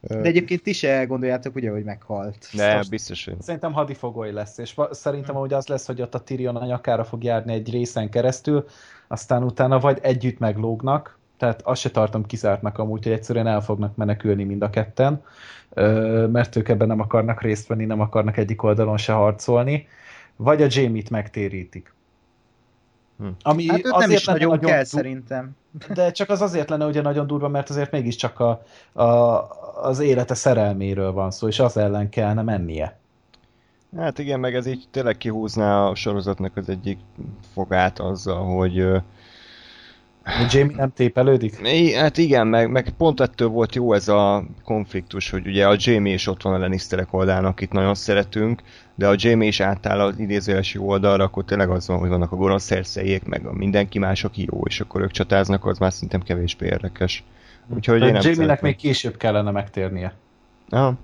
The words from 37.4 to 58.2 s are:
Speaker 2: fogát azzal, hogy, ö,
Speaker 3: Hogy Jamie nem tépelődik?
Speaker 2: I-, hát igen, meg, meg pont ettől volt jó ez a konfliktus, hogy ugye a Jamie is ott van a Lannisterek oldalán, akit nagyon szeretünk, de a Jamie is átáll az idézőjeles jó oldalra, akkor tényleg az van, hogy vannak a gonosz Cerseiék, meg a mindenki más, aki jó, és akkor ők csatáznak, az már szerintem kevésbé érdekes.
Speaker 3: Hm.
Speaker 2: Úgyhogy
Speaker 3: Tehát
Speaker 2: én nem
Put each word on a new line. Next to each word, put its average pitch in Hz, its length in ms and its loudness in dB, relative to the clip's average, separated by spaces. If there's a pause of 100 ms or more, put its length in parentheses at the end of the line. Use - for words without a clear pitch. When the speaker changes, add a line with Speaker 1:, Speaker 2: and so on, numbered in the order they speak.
Speaker 2:
fogát 92 460 0
azzal, 92 560 -4
hogy, 92 240 0
ö, 92 180 4 (1300)
Speaker 3:
Hogy 120 300 0
Jamie 143 220 4
nem 135 180 -2
tépelődik? 123 720 2
Speaker 2:
I-, 156 300 4
hát 143 240 2
igen, 139 300 4
meg, 113 240 4
meg 127 260 0
pont 156 220 2
ettől 120 280 2
volt 113 280 0
jó 123 180 2
ez 101 140 2
a 104 360 4 (200)
konfliktus, 98 640 -6
hogy 95 180 -6
ugye 98 200 4
a 101 100 8
Jamie 101 360 2
is 95 140 -2
ott 95 140 -4
van 95 120 0
a 92 40 0
Lannisterek 92 560 -4
oldalán, 95 320 2
akit 95 260 -4
nagyon 98 240 2
szeretünk, 107 640 0 (340)
de 101 120 0
a 101 100 6
Jamie 113 300 4
is 104 120 0
átáll 98 400 0
az 101 200 0
idézőjeles 98 540 -2
jó 98 160 -4
oldalra, 98 340 4
akkor 95 220 -2
tényleg 98 240 2
az 90 180 0
van, 90 120 0
hogy 90 100 0
vannak 87 220 0
a 92 40 -6
gonosz 95 300 2
Cerseiék, 95 600 -2
meg - 200 -6
a - 80 -8
mindenki 98 460 0
más, 95 240 0
aki 98 280 -4
jó, - 140 -4
és - 140 -4
akkor - 220 -4
ők 95 100 0
csatáznak, 98 540 2
az 95 120 0
már 95 160 2
szerintem 92 280 -4
kevésbé 90 440 -4
érdekes. 92 580 -4 (440)
Speaker 3:
Hm. 120 80 -6
Speaker 2:
Úgyhogy 117 240 4
Speaker 3:
Tehát 127 160 6
Speaker 2:
én - 40 4
nem - 20 2 (100)